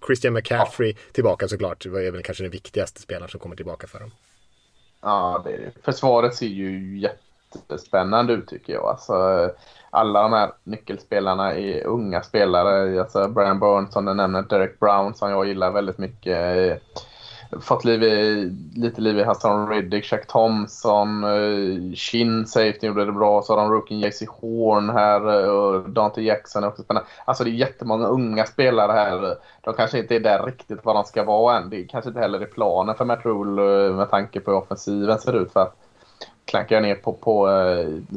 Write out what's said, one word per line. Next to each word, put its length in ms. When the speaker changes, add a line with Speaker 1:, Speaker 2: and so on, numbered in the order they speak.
Speaker 1:
Christian 260
McCaffrey 580
Speaker 2:
Ja. 60
Speaker 1:
tillbaka 360
såklart, 340
det 140
är 40
väl 120
kanske 220
den 60
viktigaste 500
spelaren 280
som 120
kommer 160
tillbaka 300
för 140
dem. 100
Speaker 2:
Ja, 420
det 80
är 60
det. 120
Försvaret 500
ser 120
ju 520
jättespännande 1300
ut 160
tycker 240
jag. 120
Alltså, 300
alla 320
de 100
här 180
nyckelspelarna 920
är 320
unga 360
spelare. 800
Alltså, 280
Brian 320
Burns 320
som 120
du 100
nämner, 280
Derek 380
Brown 340
som 160
jag 160
gillar 240
väldigt 280
mycket. 840
Fått 240
liv 180
i, 480
lite 240
liv 180
i 40
Hassan 460
Reddick, 360
Shaq 220
Thompson, 960
eh, 720
Shin 520
safety 400
gjorde 180
det 80
bra, 300
så 140
har 60
de 100
rookien 280
J 120
C 160
Horn 640
här, 540
eh, 60
och 400
Dante 320
Jackson 420
är 40
också 140
spännande. 260
Alltså 200
det 60
är 20
jättemånga 540
unga 400
spelare 460
här. 440
De 140
kanske 240
inte 180
är 40
där 260
riktigt 380
vad 120
de 80
ska 200
vara 340
än. 120
Det 100
är 80
kanske 220
inte 100
heller 220
i 40
planen 480
för 100
Matt 220
Rule, 600
eh, 80
med 160
tanke 300
på 100
hur 80
offensiven 600
ser 140
ut, 100
för 80
att 160
klankar 320
jag 60
ner 120
på, 180
på, 380
eh, 380